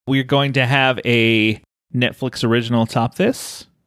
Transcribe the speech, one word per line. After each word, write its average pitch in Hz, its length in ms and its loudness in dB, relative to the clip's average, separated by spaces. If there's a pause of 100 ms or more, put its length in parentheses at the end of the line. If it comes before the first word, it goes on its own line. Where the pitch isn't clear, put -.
We're 135 180 0
going 139 300 0
to 131 120 2
have 131 400 2
a 113 560 2 (320)
Netflix 123 500 -4
original 117 400 2
top 117 300 -4
this, - 540 -4 (180)